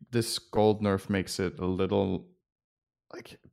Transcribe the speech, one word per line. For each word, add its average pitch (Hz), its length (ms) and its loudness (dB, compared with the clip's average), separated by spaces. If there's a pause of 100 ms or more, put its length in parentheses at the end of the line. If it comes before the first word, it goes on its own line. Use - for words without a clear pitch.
(120)
this 113 260 -2
gold 107 440 2
nerf 98 280 0
makes 95 300 -2
it 87 180 -2
a 90 80 -4
little, 95 640 0 (840)
like, - 260 -18 (140)